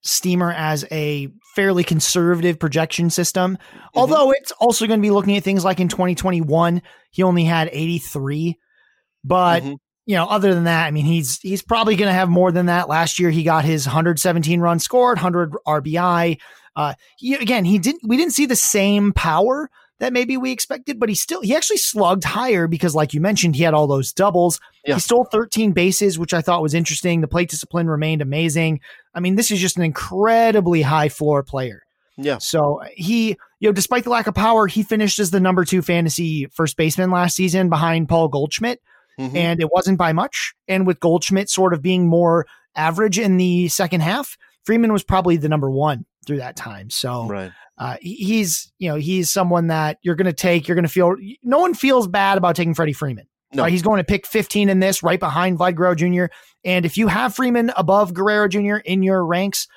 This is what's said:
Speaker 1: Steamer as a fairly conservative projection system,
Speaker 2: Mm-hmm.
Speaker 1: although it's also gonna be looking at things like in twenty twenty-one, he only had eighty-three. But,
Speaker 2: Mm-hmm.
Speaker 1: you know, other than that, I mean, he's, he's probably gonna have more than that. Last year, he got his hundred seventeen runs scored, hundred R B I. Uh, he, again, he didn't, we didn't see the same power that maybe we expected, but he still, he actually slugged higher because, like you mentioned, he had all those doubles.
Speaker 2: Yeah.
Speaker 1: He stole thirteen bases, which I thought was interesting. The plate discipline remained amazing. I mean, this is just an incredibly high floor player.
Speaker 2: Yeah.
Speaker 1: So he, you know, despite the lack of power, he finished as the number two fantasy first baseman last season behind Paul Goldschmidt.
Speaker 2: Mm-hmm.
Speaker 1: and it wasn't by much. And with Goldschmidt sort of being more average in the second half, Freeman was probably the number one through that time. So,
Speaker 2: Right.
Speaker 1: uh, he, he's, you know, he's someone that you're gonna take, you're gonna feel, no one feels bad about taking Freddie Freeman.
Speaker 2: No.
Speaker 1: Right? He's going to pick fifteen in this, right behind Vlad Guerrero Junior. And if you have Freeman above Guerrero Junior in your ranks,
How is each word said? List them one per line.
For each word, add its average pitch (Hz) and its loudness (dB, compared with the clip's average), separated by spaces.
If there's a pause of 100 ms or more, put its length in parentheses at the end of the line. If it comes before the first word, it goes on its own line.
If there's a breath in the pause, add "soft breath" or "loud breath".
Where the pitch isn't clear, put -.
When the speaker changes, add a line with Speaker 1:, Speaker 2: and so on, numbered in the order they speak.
Speaker 1:
Steamer 180 -2
as 156 -4
a 147 -4 (260)
fairly 190 2
conservative 170 0
projection 160 -2
system, 185 -2
Speaker 2:
Mm-hmm. - -20 (160)
Speaker 1:
although 269 4
it's - -2
also 226 0
gonna 214 2
be 208 2
looking 202 2
at 190 -4
things 190 0
like 185 0
in 180 0
twenty 180 -2
twenty-one, 170 0 (300 soft breath)
he 185 -2
only 175 2
had 160 0
eighty-three. 156 -4 (640)
But, 170 2
Speaker 2:
Mm-hmm. 139 -8 (320)
Speaker 1:
you 202 0
know, 170 0
other 202 2
than 170 2
that, 165 2
I - -4
mean, 147 0
he's, 160 0
he's 196 -6
probably 220 0
gonna 196 2
have 185 2
more 180 4
than 175 0
that. 175 0
Last 160 -2
year, 175 2
he 160 0
got 160 2
his 156 0
hundred 160 0
seventeen 170 0
runs 170 2
scored, 247 2
hundred 170 -2 (100)
R 151 0
B 156 -4
I. 170 0 (360 loud breath)
Uh, 147 -4 (240 soft breath)
he, 262 -2
again, 240 0
he 196 4
didn't, 269 -2
we 226 2
didn't 320 0
see 285 2
the 240 0
same 202 2
power 220 0 (300 soft breath)
that 247 -2
maybe 247 -2
we 262 -2
expected, 247 -8
but 226 0
he 202 -2
still, 349 -6
he 233 0
actually 359 0
slugged 190 0
higher 202 0
because, 165 -2
like 151 0
you 147 -2
mentioned, 180 2
he 143 0
had 160 4
all 151 4
those 135 0
doubles. 175 2 (260 soft breath)
Speaker 2:
Yeah. 143 0
Speaker 1:
He 196 0
stole 240 2
thirteen 220 0
bases, 180 0
which 170 -4
I 165 0
thought 170 0
was 156 0
interesting. 170 0
The 151 -2
plate 175 0
discipline 165 -4
remained 156 -2
amazing. 156 -2 (340 loud breath)
I 170 -8
mean, 185 0
this 226 0
is 185 -2
just 180 -2
an 175 0
incredibly 196 2
high 151 2
floor 143 0
player. 127 -8 (340)
Speaker 2:
Yeah. 139 -4
Speaker 1:
So 151 -2 (120)
he, 220 -2 (320 soft breath)
you 214 2
know, 208 4
despite 208 0
the 240 -6
lack 233 0
of 208 -4
power, 220 4
he 214 -2
finished 214 0
as 180 0
the 196 2
number 185 2
two 185 0
fantasy 160 -2
first - -4
baseman 185 0
last 180 0
season 185 2
behind 165 0
Paul 165 2
Goldschmidt. 151 -4 (360 soft breath)
Speaker 2:
Mm-hmm. 135 -6
Speaker 1:
and 170 0
it 156 -2
wasn't 185 2
by 170 2
much. - -4 (120)
And 190 0
with 180 0
Goldschmidt 180 0
sort 185 2
of 147 -2
being 180 2
more 170 2 (280 soft breath)
average 170 0
in 196 2
the 180 2
second 175 -2
half, 208 -4 (280 soft breath)
Freeman 226 2
was 202 0
probably 180 2
the 151 -2
number 143 0
one 135 -2 (220)
through 143 -4
that 127 -10
time. 104 -16
So, 123 -6
Speaker 2:
Right. 95 -8 (260 loud breath)
Speaker 1:
uh, 123 -8
he, 180 -12
he's, 202 -2
you 180 -4
know, 151 -4
he's 170 -2
someone 175 0
that 156 -2
you're 175 0
gonna 180 0
take, 170 0
you're 175 0
gonna 165 2
feel, 180 2 (280)
no 254 2
one 359 2
feels 254 2
bad 196 2
about 175 0
taking 170 0
Freddie 156 -2
Freeman. 127 -8 (260)
Speaker 2:
No. 135 0
Speaker 1:
Right? 170 2
He's 180 0
going 208 2
to 170 -2
pick 202 -2
fifteen 202 0
in 190 2
this, 190 0
right 175 2
behind 175 -2
Vlad 180 0
Guerrero 180 2
Junior. 180 0 (360 loud breath)
And 180 0
if 170 -4
you 220 2
have 208 -2
Freeman 240 0
above 185 2
Guerrero 208 0
Junior 202 -2
in 190 -2
your 190 2
ranks, 180 -4